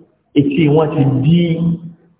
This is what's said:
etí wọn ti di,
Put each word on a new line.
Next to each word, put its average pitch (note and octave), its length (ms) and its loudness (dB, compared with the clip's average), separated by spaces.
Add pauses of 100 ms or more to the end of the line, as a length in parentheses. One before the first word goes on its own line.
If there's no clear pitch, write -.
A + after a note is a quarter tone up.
(360)
etí C#3+ 300 0
wọn D3+ 240 2
ti C#3+ 140 0 (160)
di, E3+ 220 2 (800)